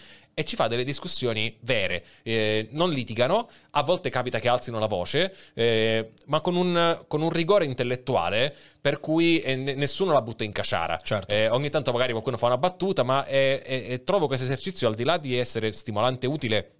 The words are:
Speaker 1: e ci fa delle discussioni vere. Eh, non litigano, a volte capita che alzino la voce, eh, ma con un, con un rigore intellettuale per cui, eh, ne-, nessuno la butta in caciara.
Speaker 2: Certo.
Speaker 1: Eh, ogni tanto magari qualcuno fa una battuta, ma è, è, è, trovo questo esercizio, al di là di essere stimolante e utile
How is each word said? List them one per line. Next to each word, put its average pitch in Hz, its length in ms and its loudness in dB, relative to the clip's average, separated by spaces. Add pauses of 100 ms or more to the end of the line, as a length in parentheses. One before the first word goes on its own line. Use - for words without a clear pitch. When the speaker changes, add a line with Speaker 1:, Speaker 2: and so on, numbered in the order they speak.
(340)
Speaker 1:
e 156 100 -4
ci - 120 -4
fa 117 120 2
delle 120 160 0
discussioni 123 760 -2
vere. 98 420 -2 (200)
Eh, 110 480 0
non 165 180 0
litigano, 135 580 0 (240)
a 147 120 4
volte 175 260 0
capita 123 300 -2
che 113 80 0
alzino 120 320 0
la 107 80 2
voce, 120 480 -2 (180)
eh, 113 600 2 (120)
ma 156 160 0
con 175 140 0
un, 175 520 2
con 151 140 -2
un 160 80 2
rigore 170 360 2
intellettuale 123 920 0 (260)
per 143 180 0
cui, 165 420 2
eh, 131 140 -2
ne-, 135 200 -4
nessuno 147 380 0
la 135 100 6
butta 113 200 -6
in 107 80 -4
caciara. 82 460 -2
Speaker 2:
Certo. 104 340 -4
Speaker 1:
Eh, 110 180 4
ogni 135 200 0
tanto 139 220 -2
magari 123 220 0
qualcuno 113 240 -4
fa 120 100 2
una 123 100 2
battuta, 180 460 0
ma 135 220 0
è, 135 360 2
è, 127 240 -6
è, 123 180 -6
trovo 180 220 2
questo 131 200 0
esercizio, 131 420 -2
al 110 80 0
di 117 80 -4
là 156 140 2
di 135 200 -2
essere 110 340 -2
stimolante 113 540 -2
e 123 40 0
utile 117 500 -2